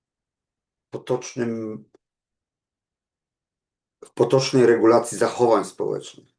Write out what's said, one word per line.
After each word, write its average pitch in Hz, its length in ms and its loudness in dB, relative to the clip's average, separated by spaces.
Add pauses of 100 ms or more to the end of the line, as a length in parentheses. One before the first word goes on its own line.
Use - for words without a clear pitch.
(880)
potocznym, 117 1000 -8 (2250)
w - 80 -20
potocznej 131 520 2
regulacji 113 520 4
zachowań 113 480 0
społecznych, - 640 -10 (120)